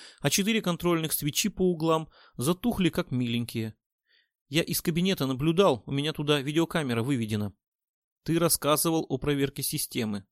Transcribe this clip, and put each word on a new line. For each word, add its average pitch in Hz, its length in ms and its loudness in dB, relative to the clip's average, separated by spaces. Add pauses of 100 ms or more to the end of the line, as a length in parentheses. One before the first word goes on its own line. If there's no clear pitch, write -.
(200)
а 143 100 0
четыре 208 320 2
контрольных 165 500 0
свечи 151 360 -2
по 190 140 -4
углам 160 460 2 (280)
затухли, 175 520 0
как - 220 -2
миленькие. 117 640 -2 (720)
Я 151 140 2
из - 180 -4
кабинета 175 460 0
наблюдал, 151 600 2
у 139 60 -8
меня 143 200 -2
туда 147 280 0
видеокамера 147 600 -2
выведена». 110 500 -2 (720)
«Ты 165 140 0
рассказывал 160 680 2
о 135 100 -2
проверке 139 440 -2
системы», 110 680 -4